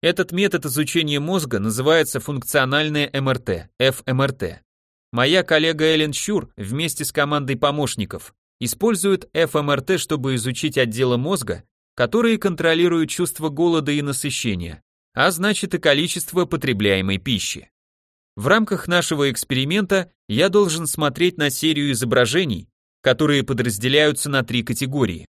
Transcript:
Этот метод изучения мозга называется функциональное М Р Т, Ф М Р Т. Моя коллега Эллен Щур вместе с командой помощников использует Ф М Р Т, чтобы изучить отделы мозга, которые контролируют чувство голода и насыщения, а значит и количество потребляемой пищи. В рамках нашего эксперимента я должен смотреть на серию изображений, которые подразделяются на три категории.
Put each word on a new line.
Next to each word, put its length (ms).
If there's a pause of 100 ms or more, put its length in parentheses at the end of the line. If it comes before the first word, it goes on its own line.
Этот 300
метод 340
изучения 540
мозга 400
называется 600
функциональное 920
М 160
Р 100
Т, 300 (100)
Ф 260
М 160
Р 100
Т. 300 (520)
Моя 300
коллега 420
Эллен 260
Щур 460
вместе 480
с 80
командой 420
помощников 800 (240)
использует 720
Ф 220
М 160
Р 100
Т, 160
чтобы 380
изучить 420
отделы 400
мозга, 460 (320)
которые 420
контролируют 720
чувство 380
голода 460
и 80
насыщения, 800 (300)
а 180
значит 420
и 60
количество 640
потребляемой 720
пищи. 540 (640)
В 120
рамках 420
нашего 420
эксперимента 800 (160)
я 220
должен 360
смотреть 520
на 120
серию 440
изображений, 760 (340)
которые 420
подразделяются 840
на 140
три 180
категории. 640 (100)